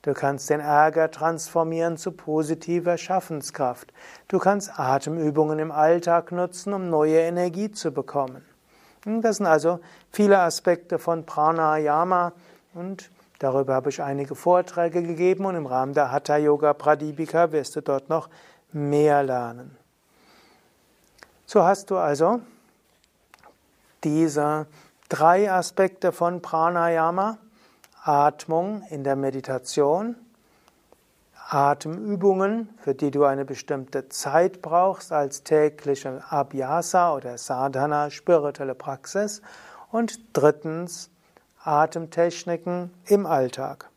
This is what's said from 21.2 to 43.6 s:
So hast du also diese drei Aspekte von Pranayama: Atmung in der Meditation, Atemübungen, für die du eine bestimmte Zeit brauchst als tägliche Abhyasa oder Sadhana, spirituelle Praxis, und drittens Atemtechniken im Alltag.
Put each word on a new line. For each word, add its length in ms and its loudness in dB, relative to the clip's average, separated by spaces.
So 180 4
hast 260 2
du 60 0
also 440 2
diese 640 0
drei 420 4
Aspekte 600 0
von 300 -2
Pranayama: 960 0
Atmung 840 0
in 140 -10
der 120 0
Meditation, 1000 -2
Atemübungen, 1200 0
für 120 -2
die 160 -2
du 140 2
eine 220 0
bestimmte 640 -8
Zeit 500 0
brauchst 520 0
als 320 -2
tägliche 840 0
Abhyasa 840 0
oder 240 -10
Sadhana, 720 -2
spirituelle 640 0
Praxis, 680 -8
und 460 -4
drittens 760 0
Atemtechniken 1300 -2
im 220 2
Alltag. 720 -4